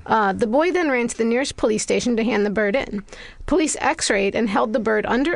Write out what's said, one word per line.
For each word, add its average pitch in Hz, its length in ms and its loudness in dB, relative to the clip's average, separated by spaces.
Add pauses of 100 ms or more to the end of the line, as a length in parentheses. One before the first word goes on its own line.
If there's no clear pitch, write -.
Uh, 214 260 2
the 190 140 -2
boy 294 240 2
then 339 200 0
ran 240 180 0
to - 100 -8
the 226 60 0
nearest 240 320 0
police 214 260 0
station 220 340 0
to 220 80 0
hand 208 220 0
the 208 40 -2
bird 208 260 0
in. 208 280 -4 (420)
Police 311 340 2
x-rayed 202 560 0
and 220 120 0
held 226 240 0
the 254 60 2
bird 214 280 0
under 262 300 0